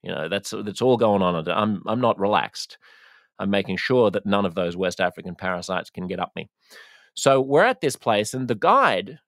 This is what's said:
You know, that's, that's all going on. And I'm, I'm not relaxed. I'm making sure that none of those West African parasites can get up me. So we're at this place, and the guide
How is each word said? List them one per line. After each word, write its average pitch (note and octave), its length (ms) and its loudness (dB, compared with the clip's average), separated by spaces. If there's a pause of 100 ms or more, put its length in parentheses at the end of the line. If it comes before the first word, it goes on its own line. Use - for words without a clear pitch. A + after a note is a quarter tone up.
You F2+ 80 -10
know, D#2 180 -6
that's, G2 220 -6
that's G#2 320 -8
all B2 140 4
going G#2+ 260 4
on. F2+ 140 2
And E2 120 -4
I'm, G#2 380 0
I'm A2+ 140 -2
not A2+ 180 2
relaxed. G2 600 -2 (600)
I'm G2 120 -2
making F#2+ 280 0
sure A#2+ 320 4
that G2 160 -4
none G2+ 180 2
of E2+ 100 -2
those F2 220 -2
West F#2 240 -2
African F2+ 340 -4
parasites F2+ 560 -6
can F2+ 160 -10
get F2+ 140 -6
up F2+ 160 -6
me. F#2+ 140 -12 (640)
So C3+ 260 4
we're C#3 240 4
at B3 160 0
this C#3+ 160 -2
place, G#2+ 380 -2
and C3 120 -4
the A#2+ 80 0
guide D#3 720 2